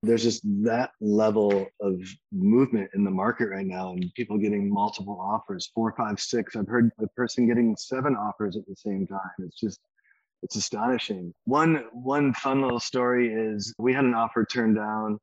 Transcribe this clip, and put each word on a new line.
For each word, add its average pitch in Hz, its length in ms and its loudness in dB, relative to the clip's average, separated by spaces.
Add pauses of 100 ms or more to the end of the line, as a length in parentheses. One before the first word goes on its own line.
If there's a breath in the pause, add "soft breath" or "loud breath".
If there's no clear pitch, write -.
There's 113 180 4
just 113 220 0 (200)
that 117 280 2 (100)
level 104 640 4 (160)
of 95 180 0 (320)
movement 107 640 4
in 98 100 2
the 98 60 2
market 104 400 0
right 98 160 -6
now 92 280 -6
and 90 120 -4 (100)
people 107 220 -4
getting 101 340 0
multiple 101 480 -2
offers, - 540 -6
four, 113 240 0
five, 107 220 -2
six. - 360 -4
I've 104 120 -4
heard 117 240 4 (100)
a 107 60 -2
person 120 400 0
getting 117 280 4
seven 131 400 -2
offers 104 400 -4
at 104 120 -10
the 95 80 -14
same 98 320 -4
time. 95 120 -8 (200)
It's 90 200 -12
just, 104 200 -4 (640)
it's - 120 -10
astonishing. 101 800 -4 (120)
One, 147 460 2
one 131 440 0
fun 135 260 0
little 123 180 0
story 123 540 0
is 110 460 -4
we 123 140 2
had 135 120 4
an 123 80 4
offer 113 320 0
turned 113 300 2
down. 107 480 -2